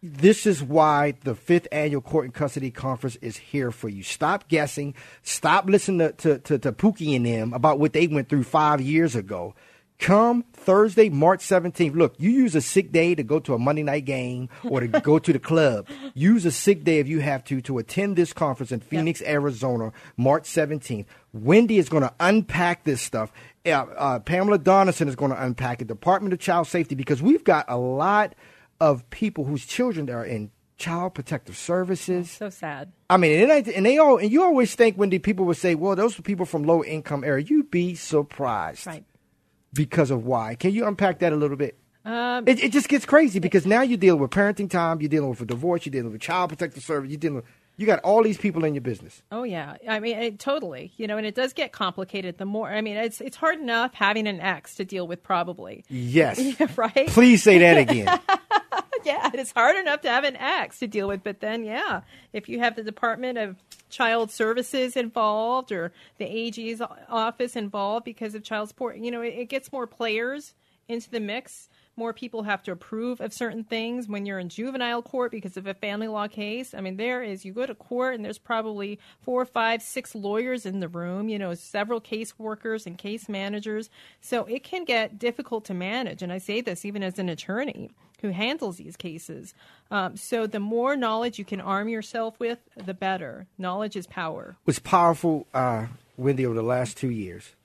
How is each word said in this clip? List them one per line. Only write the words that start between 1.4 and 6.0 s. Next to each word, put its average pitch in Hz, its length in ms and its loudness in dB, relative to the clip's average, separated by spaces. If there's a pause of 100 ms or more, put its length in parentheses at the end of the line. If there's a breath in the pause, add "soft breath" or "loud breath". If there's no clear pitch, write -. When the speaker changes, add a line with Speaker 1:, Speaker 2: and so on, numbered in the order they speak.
Speaker 1:
annual 151 300 -2
Court 151 240 -2
and 123 80 -14
Custody 135 360 -4
Conference 127 460 -6
is 117 220 -10
here 131 340 -4
for - 160 -10
you. 98 140 -10
Stop 170 460 -2
guessing. 147 460 -2 (280 loud breath)
Stop 180 440 2
listening 190 340 4